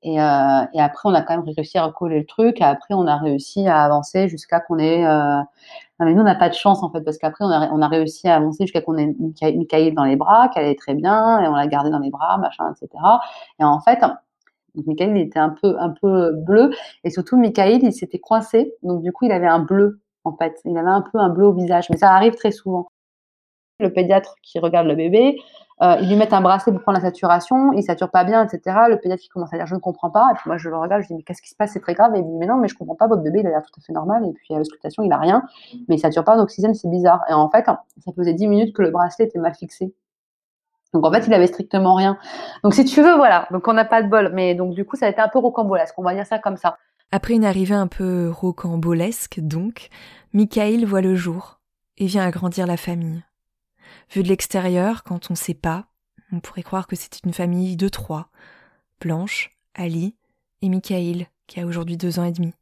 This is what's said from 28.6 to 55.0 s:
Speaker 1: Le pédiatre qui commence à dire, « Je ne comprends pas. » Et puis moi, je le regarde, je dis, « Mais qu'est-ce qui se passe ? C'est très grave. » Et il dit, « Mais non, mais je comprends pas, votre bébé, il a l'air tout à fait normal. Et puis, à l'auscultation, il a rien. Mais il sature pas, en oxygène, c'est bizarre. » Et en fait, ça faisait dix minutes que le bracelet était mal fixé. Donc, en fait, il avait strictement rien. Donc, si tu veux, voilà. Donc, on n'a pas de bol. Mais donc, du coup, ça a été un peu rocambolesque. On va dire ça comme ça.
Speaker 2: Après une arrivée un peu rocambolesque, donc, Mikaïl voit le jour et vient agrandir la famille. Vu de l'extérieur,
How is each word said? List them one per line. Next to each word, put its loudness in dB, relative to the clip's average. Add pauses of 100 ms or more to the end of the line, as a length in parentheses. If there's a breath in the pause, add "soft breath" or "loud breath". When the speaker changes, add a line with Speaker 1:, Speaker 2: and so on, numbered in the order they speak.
Speaker 1:
Le 2
pédiatre -6
qui -20
commence -10
à -8
dire, « -6
Je -8
ne -6
comprends -6
pas. » 4
Et 2
puis -10
moi, -6
je -10
le -8
regarde, -2
je -8
dis, « -12
Mais -14
qu'est-ce -14
qui -20
se -20
passe ? -4
C'est -8
très -6
grave. » 4
Et 0
il -2
dit, « -10
Mais -4
non, 0
mais 0
je -10
comprends -12
pas, 2
votre 2
bébé, 0
il -2
a 0
l'air -2
tout -20
à -20
fait -14
normal. -2
Et -6
puis, -14
à -4
l'auscultation, -8
il 0
a 2
rien. 2 (460 loud breath)
Mais 4
il 0
sature 0
pas, 6
en 4
oxygène, 0
c'est -6
bizarre. » 4
Et 0
en 4
fait, 2
ça -6
faisait 0
dix -2
minutes 2
que 0
le 2
bracelet 0
était -6
mal -4
fixé. -12 (960)
Donc, 2
en 4
fait, 2
il 2
avait 6
strictement 0
rien. 0 (440 loud breath)
Donc, 4
si 6
tu 2
veux, 8
voilà. 4
Donc, -4
on 0
n'a 2
pas 2
de -2
bol. 2
Mais 0
donc, -4
du -6
coup, -14
ça -2
a 2
été 0
un 2
peu 0
rocambolesque. -2
On -10
va -2
dire -8
ça -6
comme -6
ça. -4 (340)
Speaker 2:
Après -4
une 2
arrivée -2
un -2
peu -6
rocambolesque, -6
donc, -8 (460 soft breath)
Mikaïl 0
voit -2
le 0
jour -8 (360)
et -6
vient -2
agrandir -4
la -4
famille. -8 (920 soft breath)
Vu -4
de -4
l'extérieur, -2